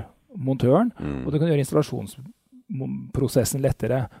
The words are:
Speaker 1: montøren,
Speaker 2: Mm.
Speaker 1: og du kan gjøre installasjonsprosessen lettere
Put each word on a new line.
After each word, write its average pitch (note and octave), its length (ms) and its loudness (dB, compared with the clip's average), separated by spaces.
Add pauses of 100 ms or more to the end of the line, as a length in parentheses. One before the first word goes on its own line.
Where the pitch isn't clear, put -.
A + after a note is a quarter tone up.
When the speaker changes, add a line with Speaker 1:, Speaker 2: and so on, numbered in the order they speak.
(360)
Speaker 1:
montøren, C3+ 640 4
Speaker 2:
Mm. C#3 280 -4
Speaker 1:
og C#3 60 -2
du D3+ 60 0
kan E3 100 2
gjøre D3 160 2
installasjonsprosessen C3 2000 -2
lettere B2+ 460 0 (120)